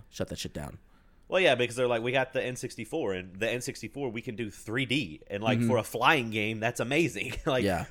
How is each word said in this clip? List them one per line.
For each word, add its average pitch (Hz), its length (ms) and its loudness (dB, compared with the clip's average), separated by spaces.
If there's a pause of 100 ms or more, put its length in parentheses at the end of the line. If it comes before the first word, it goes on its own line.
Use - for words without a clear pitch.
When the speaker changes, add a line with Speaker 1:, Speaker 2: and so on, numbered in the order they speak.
Speaker 1:
shut - 180 -6
that 82 120 -8
shit - 140 -8
down." 73 240 -10 (520)
Speaker 2:
Well, 185 120 2
yeah, 151 140 8
because 120 220 0
they're 127 100 4
like, 117 160 2
"We 123 80 0
got 131 220 2
the 120 100 0
N 127 140 -4
sixty-four, 120 560 -4
and 92 260 -6
the 113 100 2
N 120 120 0
sixty-four, 131 480 -6
we 117 120 -6
can 117 140 -8
do 110 140 -6
three 120 360 -4
D, 110 440 -2
and, 101 120 -4
like, 110 180 2
Speaker 1:
Mm-hmm. 117 100 2
Speaker 2:
for 123 80 4
a 107 60 2
flying 123 480 4
game, 110 280 0
that's 117 220 0
amazing." 131 580 0
<laughs> - 60 -12
Like, 131 180 2
Speaker 1:
Yeah. 92 280 2